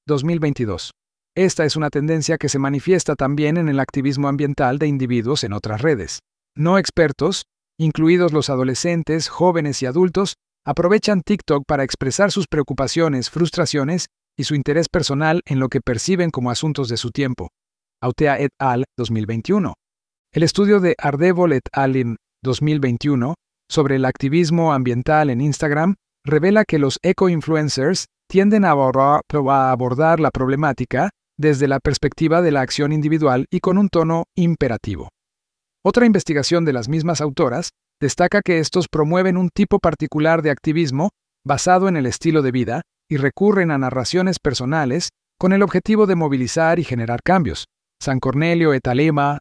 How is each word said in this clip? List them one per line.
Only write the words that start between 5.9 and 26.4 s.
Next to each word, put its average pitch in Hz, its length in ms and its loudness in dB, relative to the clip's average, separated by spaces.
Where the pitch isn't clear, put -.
No 170 220 2
expertos, 170 680 -2
incluidos 160 540 2
los 147 180 0
adolescentes, 151 800 -2
jóvenes 165 540 -2
y 131 40 -2
adultos, 180 480 0
aprovechan 185 580 0
TikTok 151 440 -2
para 139 180 0
expresar 143 460 -2
sus 190 180 -2
preocupaciones, 143 840 -2
frustraciones 156 760 -2
y 139 80 -4
su 151 100 -4
interés 147 340 0
personal 156 580 0
en 135 120 -2
lo 131 100 0
que 131 120 -2
perciben 170 500 -2
como 123 200 -4
asuntos 139 380 -4
de 117 80 -4
su 117 140 -6
tiempo. 127 380 -6
Autea 131 380 0
et 139 200 -2
al, 131 260 -2
dos 117 140 -4
mil 110 160 -2
veintiuno. 113 480 -2
El 156 100 0
estudio 202 380 2
de 175 180 2
Ardevol 170 540 2
et 127 200 -2
al. 135 240 0
en 117 200 -2
dos 127 200 -2
mil 151 180 0
veintiuno 131 540 -2
sobre 135 260 2
el 131 80 0
activismo 156 680 0
ambiental 139 580 0
en 120 100 -2
Instagram 151 540 0
revela 175 400 4